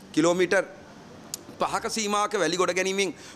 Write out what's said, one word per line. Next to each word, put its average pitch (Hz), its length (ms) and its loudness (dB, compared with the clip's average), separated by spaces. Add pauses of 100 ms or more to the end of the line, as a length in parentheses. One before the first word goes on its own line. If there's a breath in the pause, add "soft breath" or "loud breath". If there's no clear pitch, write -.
(120)
කිලෝමීටර් 175 520 4 (920)
පහක 196 320 -2
සීමාවක 208 480 -2
වැලි 180 180 2
ගොඩ 180 140 2
ගැනීමෙන් 185 420 0 (240 loud breath)